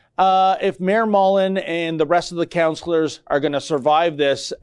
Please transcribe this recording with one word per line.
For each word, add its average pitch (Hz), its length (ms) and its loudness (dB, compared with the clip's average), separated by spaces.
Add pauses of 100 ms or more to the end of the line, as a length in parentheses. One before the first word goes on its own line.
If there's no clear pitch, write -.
(160)
uh, 190 440 4
if 190 200 -2
Mayor 208 260 0
Mullen 190 520 2
and 165 420 -4
the 151 60 2
rest 175 260 0
of 170 60 -8
the 165 80 -2
councillors 160 840 -2
are 147 100 0
gonna 143 220 -2
survive 151 560 0
this, 139 360 -2 (100)